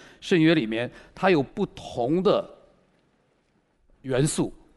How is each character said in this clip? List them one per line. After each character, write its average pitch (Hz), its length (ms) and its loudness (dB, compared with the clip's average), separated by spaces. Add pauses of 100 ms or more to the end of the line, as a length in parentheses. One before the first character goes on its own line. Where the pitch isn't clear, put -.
(200)
圣 - 180 0
约 160 160 6
里 143 120 0
面， 113 240 -6 (240)
它 190 160 0
有 160 120 4
不 196 220 -6
同 156 580 -4
的 139 240 0 (1600)
元 131 240 0
素 147 260 -2 (240)